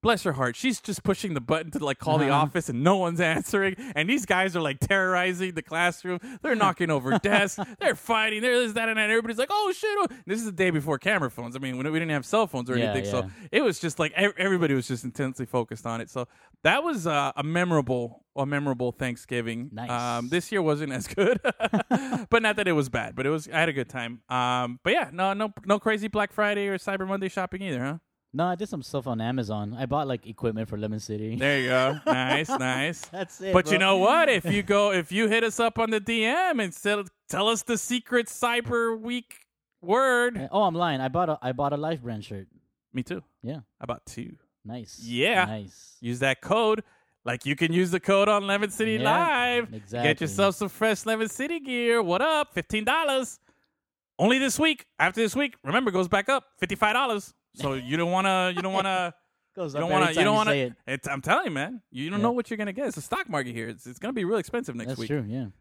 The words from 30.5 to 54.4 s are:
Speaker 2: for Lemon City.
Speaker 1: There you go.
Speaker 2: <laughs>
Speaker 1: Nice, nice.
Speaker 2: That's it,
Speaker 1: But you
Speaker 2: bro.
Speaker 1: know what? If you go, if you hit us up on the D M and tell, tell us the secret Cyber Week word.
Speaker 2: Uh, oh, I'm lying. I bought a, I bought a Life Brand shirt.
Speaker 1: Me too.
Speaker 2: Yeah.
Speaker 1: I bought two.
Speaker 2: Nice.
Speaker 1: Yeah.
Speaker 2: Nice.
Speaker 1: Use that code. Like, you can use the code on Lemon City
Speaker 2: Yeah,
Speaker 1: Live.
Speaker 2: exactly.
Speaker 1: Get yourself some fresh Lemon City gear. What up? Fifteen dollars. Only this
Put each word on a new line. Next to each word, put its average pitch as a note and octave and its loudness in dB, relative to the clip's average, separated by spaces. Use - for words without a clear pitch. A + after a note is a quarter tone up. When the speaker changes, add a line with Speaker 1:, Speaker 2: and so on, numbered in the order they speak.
Speaker 2:
for G#2+ -6
Lemon G#2+ -4
City. G#2+ -6
Speaker 1:
There C#3 2
you B2+ 0
go. C3 2
Speaker 2:
<laughs> - -4
Speaker 1:
Nice, C3+ 2
nice. C#3 -2
Speaker 2:
That's F3+ -10
it, F#3+ -2
Speaker 1:
But F3+ 6
you F#3+ 4
Speaker 2:
bro. F#3+ 4
Speaker 1:
know G3 6
what? C#4+ 6
If G#3 2
you G3 2
go, G3+ 4
if F3+ 0
you G#3+ 2
hit A3+ 4
us A3+ -2
up A#3 2
on A3+ 2
the A3 0
D A3+ 0
M D#4+ 2
and F#3+ -2
tell, G3+ -2
tell G3 0
us A3+ 0
the A#3 -2
secret A#3+ 0
Cyber A#3 -2
Week A#3+ -8
word. A#3+ 2
Speaker 2:
Uh, E3+ -6
oh, G#3 4
I'm F3 2
lying. E3 0
I C3 -2
bought E3 0
a, D3+ -2
I B2+ -4
bought C#3+ -2
a C#3+ -2
Life D3+ -4
Brand A2+ -8
shirt. G2 -12
Speaker 1:
Me C3 -4
too. F3 -8
Speaker 2:
Yeah. C3+ -10
Speaker 1:
I A2+ -10
bought A#2 -8
two. - -14
Speaker 2:
Nice. A2+ -14
Speaker 1:
Yeah. D3+ 2
Speaker 2:
Nice. G#2 -12
Speaker 1:
Use A#2+ -4
that C3+ 0
code. A3 2
Like, A#2+ -6
you D3 0
can E3 0
use F3+ 2
the F3 0
code G3+ 4
on G3+ 2
Lemon G3+ 0
City A3 0
Speaker 2:
Yeah, A#3+ 0
Speaker 1:
Live. B3 0
Speaker 2:
exactly. A2+ -2
Speaker 1:
Get D3+ 0
yourself F#3 2
some G3+ -4
fresh A3 0
Lemon A3 -2
City D#4+ -6
gear. A#3+ 0
What F3+ 0
up? D4+ 0
Fifteen G#3+ -4
dollars. C4+ 0
Only A3+ 4
this C4 0